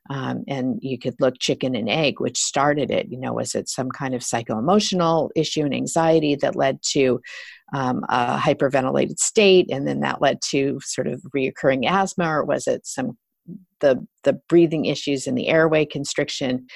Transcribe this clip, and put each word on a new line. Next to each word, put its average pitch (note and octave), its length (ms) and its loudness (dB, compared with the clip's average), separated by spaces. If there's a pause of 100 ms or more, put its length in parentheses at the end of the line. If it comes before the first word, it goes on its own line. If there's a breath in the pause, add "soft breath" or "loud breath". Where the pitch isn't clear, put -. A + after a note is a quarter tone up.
Um, B2+ 380 -6
and B2+ 340 -4
you C3 160 -6
could B2 220 -6
look C3 200 2
chicken C3 360 -2
and G#2+ 140 -2
egg, D#3 300 0
which B2 200 -4
started C#3+ 500 0
it. - 220 -2
You B2 80 -10
know, B2+ 140 -6
was A#2 220 -4
it G#2 120 -4
some C3 240 -6
kind C3 240 -6
of A#2+ 80 -6
psycho-emotional E3 1120 0
issue D#3 300 0
and C3+ 80 -2
anxiety D3+ 640 2
that - 200 -2
led C3+ 260 0 (100)
to, B2+ 280 4 (560 loud breath)
um, B2+ 320 -2
a B2 300 0
hyperventilated C#3 800 0
state? F#3+ 500 4
And C#3 160 -4
then C#3+ 140 -2
that C#3 220 -2
led C#3 180 2 (100)
to C#3 320 0
sort - 260 -6
of A#2+ 140 -6 (140)
reoccurring C3 500 0
asthma, F#3 400 0
or D3+ 200 0
was C#3 220 -2
it - 200 -2
some, - 300 -6 (640)
the, C3+ 260 2 (160)
the - 240 2
breathing D#3+ 380 6
issues C#3 420 -2
and B2+ 100 -2
the - 120 -2
airway D#3+ 360 4
constriction C#3 920 -4